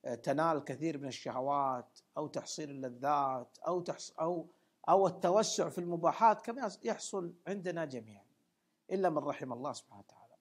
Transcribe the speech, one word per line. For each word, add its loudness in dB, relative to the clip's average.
آه، -4
تنال 0
كثير -4
من -8
الشهوات -2
أو -4
تحصيل -8
اللذات -2
أو 0
تحص-، -8
أو، -2
أو 8
التوسع 4
في -6
المباحات 4
كما -6
يص-، -8
يحصل -4
عندنا -4
جميعًا، -10
إلا 4
من 0
رحم -4
الله -6
سبحانه -14
وتعالى. -20